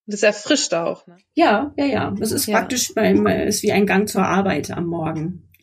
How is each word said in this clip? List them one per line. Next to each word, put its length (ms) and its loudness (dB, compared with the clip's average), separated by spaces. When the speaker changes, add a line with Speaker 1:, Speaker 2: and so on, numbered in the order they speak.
Speaker 1:
Das 160 -4
erfrischt 520 0
auch, 320 -4
ne? 100 -20
Speaker 2:
Ja, 420 2
ja, 80 -2
ja. 340 -2
Das 140 -2
ist 140 -2
Speaker 1:
Ja. 120 2
Speaker 2:
praktisch 360 -2
beim, 320 4
äh, 200 0
ist 160 -2
wie 100 2
ein 140 4
Gang 220 2
zur 160 0
Arbeit 460 0
am 160 -4
Morgen. 580 -6